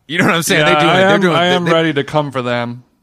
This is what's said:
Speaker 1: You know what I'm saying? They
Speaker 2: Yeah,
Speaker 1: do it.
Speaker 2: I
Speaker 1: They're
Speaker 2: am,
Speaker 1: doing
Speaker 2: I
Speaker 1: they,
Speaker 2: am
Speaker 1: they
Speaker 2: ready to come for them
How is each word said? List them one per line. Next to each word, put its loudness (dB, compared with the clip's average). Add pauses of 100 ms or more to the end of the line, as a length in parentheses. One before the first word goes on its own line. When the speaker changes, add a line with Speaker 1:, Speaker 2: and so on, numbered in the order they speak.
Speaker 1:
You -4
know 2
what 0
I'm -2
saying? 0
They 2
Speaker 2:
Yeah, 2
Speaker 1:
do 2
it. 2
Speaker 2:
I 2
Speaker 1:
They're 4
Speaker 2:
am, 0
Speaker 1:
doing 2
Speaker 2:
I 2
Speaker 1:
they, 2
Speaker 2:
am -2
Speaker 1:
they 0
Speaker 2:
ready 2
to -2
come -4
for -4
them -6 (200)